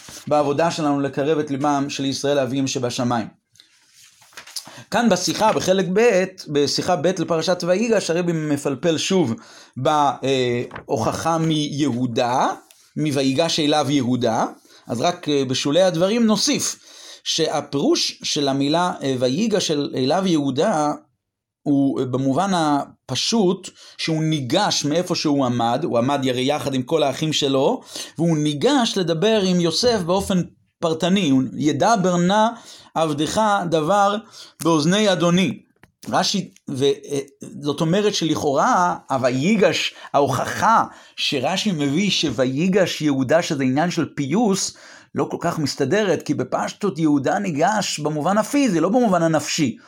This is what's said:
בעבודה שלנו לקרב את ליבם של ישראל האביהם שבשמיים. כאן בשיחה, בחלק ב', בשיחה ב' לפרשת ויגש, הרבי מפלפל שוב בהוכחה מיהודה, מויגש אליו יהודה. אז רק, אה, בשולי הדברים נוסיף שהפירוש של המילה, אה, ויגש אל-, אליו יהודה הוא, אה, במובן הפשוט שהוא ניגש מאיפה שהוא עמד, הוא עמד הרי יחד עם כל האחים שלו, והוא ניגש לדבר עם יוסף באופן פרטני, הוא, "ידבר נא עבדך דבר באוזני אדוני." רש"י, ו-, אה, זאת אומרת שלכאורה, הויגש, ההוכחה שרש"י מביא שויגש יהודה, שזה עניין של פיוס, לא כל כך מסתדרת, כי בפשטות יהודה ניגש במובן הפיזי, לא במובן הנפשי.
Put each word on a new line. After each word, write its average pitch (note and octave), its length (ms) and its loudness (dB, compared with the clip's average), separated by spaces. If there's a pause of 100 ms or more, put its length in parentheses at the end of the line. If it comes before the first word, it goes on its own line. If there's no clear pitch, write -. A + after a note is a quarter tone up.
(280)
בעבודה D3 440 0
שלנו C#3+ 280 -2
לקרב C#3+ 400 0
את C#3 120 -6
ליבם C#3+ 380 -2
של C#3 160 -6
ישראל C#3 320 -2
האביהם C3+ 300 -2
שבשמיים. A#2+ 600 -2 (1600)
כאן A3+ 180 2
בשיחה, F#3 440 2
בחלק F#3 400 2
ב', G3+ 300 4 (240)
בשיחה D3 480 0
ב' D#3 120 0
לפרשת E3+ 600 -2
ויגש, G#3 420 2
הרבי E3+ 220 0
מפלפל D3+ 680 -2
שוב D#3+ 360 0 (440)
בהוכחה C3+ 1600 0
מיהודה, C#3 1120 0 (500)
מויגש C#3+ 600 0
אליו D3+ 300 2
יהודה. B2 560 0 (420)
אז A#2 140 -4
רק, F3 280 -2
אה, C#3 160 2
בשולי C#3+ 360 0
הדברים F#3+ 440 2
נוסיף G#3+ 540 0 (440)
שהפירוש D#3 1000 -2
של C#3+ 240 -2
המילה, D3 460 0 (100)
אה, C3+ 160 0
ויגש E3+ 520 0
אל-, C#3+ 240 -2
אליו C#3+ 320 0
יהודה D3+ 640 0 (720)
הוא, C#3 360 2
אה, C3+ 60 -2
במובן C3+ 480 0
הפשוט E3 1160 -2 (280)
שהוא D#3+ 260 -2
ניגש D#3 640 0
מאיפה E3 300 0
שהוא C#3+ 300 0
עמד, B2 380 0
הוא A#2+ 140 -2
עמד C3 320 0
הרי B2 120 -2
יחד C#3+ 320 -2
עם C3 80 0
כל D3+ 220 0
האחים C#3+ 300 -2
שלו, C#3+ 480 2 (360)
והוא D#3+ 200 2
ניגש F3 580 0
לדבר F#3+ 460 0
עם F#3 180 2
יוסף G3+ 460 2
באופן F#3 360 0 (380)
פרטני, E3+ 500 2
הוא, C3 140 4 (140)
"ידבר F3 580 2
נא G3 320 4 (480)
עבדך D#3 460 0 (280)
דבר G3 460 2 (480)
באוזני E3+ 480 4
אדוני." F3 480 2 (500)
רש"י, E3+ 420 -2 (180)
ו-, C#3 160 -2
אה, C#3 340 -2 (420)
זאת C#3+ 200 -4
אומרת G3+ 340 0
שלכאורה, E3+ 800 0 (140)
הויגש, C#3 840 2 (200)
ההוכחה C#3+ 680 2 (340)
שרש"י E3+ 540 -2
מביא D3+ 380 0
שויגש D#3 920 0
יהודה, C#3+ 400 2
שזה D3 220 -2
עניין C#3+ 280 0
של D#3 140 -2 (100)
פיוס, F#3 580 0 (420)
לא C#3 160 -2
כל - 80 -6
כך E3 200 -4
מסתדרת, D#3+ 640 0
כי D3 100 -4
בפשטות - 640 -4
יהודה D3+ 400 2
ניגש F#3 600 -2
במובן D3+ 380 -2
הפיזי, G#3+ 420 2
לא E3+ 100 2
במובן G3+ 340 2
הנפשי. D#3+ 540 0 (100)